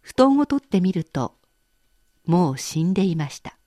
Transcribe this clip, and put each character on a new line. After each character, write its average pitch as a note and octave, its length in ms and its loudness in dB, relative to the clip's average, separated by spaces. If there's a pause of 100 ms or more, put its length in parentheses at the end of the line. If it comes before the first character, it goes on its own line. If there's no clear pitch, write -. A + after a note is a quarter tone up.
布 - 140 -20
団 C4+ 240 4
を D4 80 2
取 C#4 160 -2
っ - 40 -20
て G3 140 0
み F#3 120 0
る D#3+ 120 -4
と、 - 340 -6 (880)
も E3 260 2
う C3 60 -8
死 - 240 -4
ん F3+ 100 0
で F#3+ 120 0
い E3+ 120 0
ま D3 140 -6
し - 100 -18
た。 - 160 -20 (100)